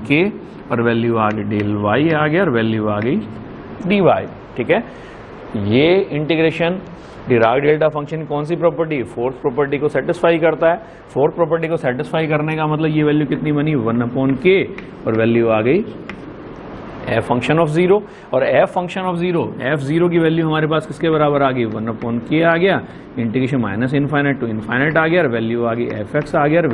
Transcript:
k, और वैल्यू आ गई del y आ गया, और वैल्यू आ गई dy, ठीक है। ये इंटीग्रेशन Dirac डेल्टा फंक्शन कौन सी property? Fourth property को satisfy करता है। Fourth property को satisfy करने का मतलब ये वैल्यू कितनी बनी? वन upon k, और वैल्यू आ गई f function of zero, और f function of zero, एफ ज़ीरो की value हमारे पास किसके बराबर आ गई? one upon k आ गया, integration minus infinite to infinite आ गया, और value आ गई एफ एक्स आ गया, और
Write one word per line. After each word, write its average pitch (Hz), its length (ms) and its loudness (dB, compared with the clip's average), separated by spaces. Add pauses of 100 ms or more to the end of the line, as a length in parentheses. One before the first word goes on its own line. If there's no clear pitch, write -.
(100)
k, 151 120 4 (480)
और 117 120 0
वैल्यू 117 340 2
आ 110 180 2
गई 107 160 -4
del 104 220 0 (120)
y 139 300 2
आ 151 120 2
गया, 160 160 2
और 175 80 2
वैल्यू 110 380 0
आ 104 160 0
गई 139 120 0 (720)
dy, 202 120 2 (560)
ठीक 120 140 -2
है। 202 120 2 (840)
ये 131 200 4 (240)
इंटीग्रेशन 160 680 0 (480)
Dirac 117 340 4
डेल्टा 156 260 4
फंक्शन 151 380 -6
कौन 147 180 -4
सी 165 120 -2
property? 160 460 0 (120)
Fourth 127 260 -2
property 139 380 -2
को 147 100 0
satisfy 165 500 0
करता 160 320 4
है। 175 60 2 (380)
Fourth 139 200 2
property 165 340 0
को 160 80 -2
satisfy 151 500 -2
करने 151 300 0
का 156 100 -2
मतलब 151 300 0
ये 151 60 4
वैल्यू 151 240 2
कितनी 151 260 -2
बनी? 147 220 0
वन 117 320 0
upon 135 260 0 (120)
k, 185 100 6 (520)
और 110 120 2
वैल्यू 117 300 4
आ 110 120 4
गई 147 240 2 (1300)
f 113 180 0
function 143 340 2
of 156 140 2
zero, 185 240 4 (340)
और 131 120 2
f 147 300 4
function 180 340 -4
of 170 100 -2
zero, 170 240 0 (180)
एफ 139 160 0
ज़ीरो 156 300 2
की 170 100 2
value 160 300 2
हमारे 156 180 2
पास 151 200 0
किसके 160 240 -2
बराबर 147 320 2
आ 135 80 4
गई? 127 140 0 (120)
one 110 160 -4
upon 117 360 -4
k 156 140 2
आ 165 140 4
गया, 175 240 2 (380)
integration 123 440 0
minus 113 380 -2
infinite 143 420 0
to 117 120 -2
infinite 120 420 0
आ 160 100 4
गया, 170 160 2
और 151 100 2
value 117 320 0
आ 117 100 0
गई 120 120 -2 (140)
एफ 104 160 -6
एक्स 147 180 -2
आ 147 120 2
गया, 156 140 4
और 165 140 2